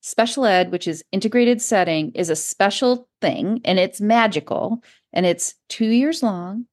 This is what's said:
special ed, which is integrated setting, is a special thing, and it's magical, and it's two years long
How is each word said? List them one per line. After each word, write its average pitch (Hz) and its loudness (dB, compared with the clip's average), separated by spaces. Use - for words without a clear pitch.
special 240 -2
ed, 180 4
which 180 -6
is 160 -6
integrated 233 2
setting, 170 0
is 170 -2
a 156 0
special 240 -2
thing, 208 -2
and 185 2
it's - -2
magical, 214 0
and 180 2
it's 175 -2
two 226 -2
years 277 2
long 202 -4